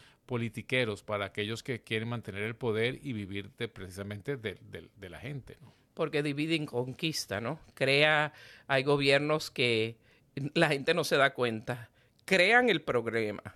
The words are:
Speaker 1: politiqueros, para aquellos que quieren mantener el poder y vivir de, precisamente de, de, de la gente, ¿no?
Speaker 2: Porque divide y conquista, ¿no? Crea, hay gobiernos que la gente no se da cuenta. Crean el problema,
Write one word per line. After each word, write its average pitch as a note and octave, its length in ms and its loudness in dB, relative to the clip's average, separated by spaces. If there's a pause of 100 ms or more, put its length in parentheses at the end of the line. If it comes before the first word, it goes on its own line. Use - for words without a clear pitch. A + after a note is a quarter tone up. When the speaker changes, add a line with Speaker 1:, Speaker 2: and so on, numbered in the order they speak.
(260)
Speaker 1:
politiqueros, A#2 800 -2
para G2+ 220 -4
aquellos G#2+ 380 -6
que A#2+ 180 -6
quieren A2+ 260 -4
mantener G#2+ 360 -6
el A#2 120 -6
poder A#2 460 -2
y C#3 120 -6
vivir G2+ 440 -8
de, A#2 100 -4
precisamente G2+ 680 -8
de, A2+ 220 -8 (100)
de, F2+ 260 -14
de G2 140 -14
la D#2 100 -14
gente, B2+ 420 -12
¿no? A2+ 120 -20 (220)
Speaker 2:
Porque D3+ 280 0
divide D3+ 320 0
y D3+ 100 -2
conquista, B2 760 -4
¿no? C3 180 -4 (140)
Crea, D3 580 4 (360)
hay C3+ 160 2
gobiernos C#3+ 680 2
que A#2 460 2 (560)
la E3 160 4
gente C#3+ 240 2
no E3+ 100 0
se D3+ 140 2
da C3+ 160 6
cuenta. A#2 560 -4 (340)
Crean A3 460 6
el E3+ 120 2
problema, A2+ 600 0 (140)